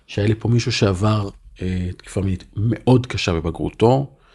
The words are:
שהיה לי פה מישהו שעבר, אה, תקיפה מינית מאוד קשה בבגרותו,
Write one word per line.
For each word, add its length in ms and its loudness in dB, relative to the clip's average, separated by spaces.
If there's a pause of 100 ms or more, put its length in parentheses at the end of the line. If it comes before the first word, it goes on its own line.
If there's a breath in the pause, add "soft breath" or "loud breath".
שהיה 220 -2
לי 60 2
פה 140 -2
מישהו 240 2
שעבר, 560 0 (340)
אה, 340 -4
תקיפה 240 -8
מינית 240 -4 (120)
מאוד 500 2
קשה 260 -4
בבגרותו, 760 0 (240 soft breath)